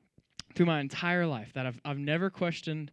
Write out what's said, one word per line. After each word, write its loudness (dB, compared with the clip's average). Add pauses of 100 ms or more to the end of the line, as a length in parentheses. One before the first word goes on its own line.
(540)
through 4
my 2
entire 2
life -2
that -2
I've, -4
I've -4
never 2
questioned -4